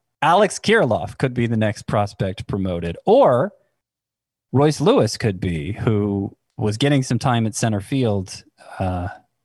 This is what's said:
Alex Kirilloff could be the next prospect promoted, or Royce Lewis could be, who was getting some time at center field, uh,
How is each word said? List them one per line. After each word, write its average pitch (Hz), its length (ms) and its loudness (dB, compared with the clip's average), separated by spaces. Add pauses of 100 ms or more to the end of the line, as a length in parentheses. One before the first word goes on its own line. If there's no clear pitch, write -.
(220)
Alex 175 360 4
Kirilloff 135 600 0
could 131 160 -2
be 120 120 0
the 117 100 0
next 107 300 0
prospect 101 600 -2
promoted, 90 580 -4
or 196 480 4 (1000)
Royce 147 280 2
Lewis 165 380 2
could 98 220 -2
be, 85 320 -4
who 101 640 -2 (220)
was 107 220 -4
getting 143 240 2
some 123 160 -2
time 117 280 0
at 107 80 -4
center 107 260 -2
field, 104 640 -4 (340)
uh, 90 300 -4 (360)